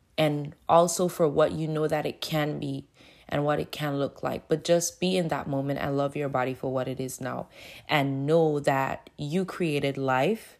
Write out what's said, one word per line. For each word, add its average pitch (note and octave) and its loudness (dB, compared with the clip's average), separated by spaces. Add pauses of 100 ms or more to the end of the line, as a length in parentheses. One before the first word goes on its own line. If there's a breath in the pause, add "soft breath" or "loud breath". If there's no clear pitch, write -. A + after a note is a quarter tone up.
(180)
and D3 0 (120)
also F3 4
for E3+ 2
what D3 4
you D#3 -2
know D#3 0
that D3+ 0
it - -6
can D3+ -2
be C#3 -6 (460 loud breath)
and D3 0
what D3 2
it - -6
can D3 -4
look C#3 -4
like. - -6
But D#3 0
just E3+ 2
be F#3 0
in E3+ 0
that C#3+ -4
moment C#3 -2
and C#3+ -2
love C#3 0
your C#3+ -2
body C3 0
for C3 -6
what B2+ -2
it B2+ -6
is C3 -6
now. B2 -6 (400 loud breath)
And C#3 0
know D#3 4
that C3+ 0
you E3 -2
created C#3+ -2
life. C3+ 0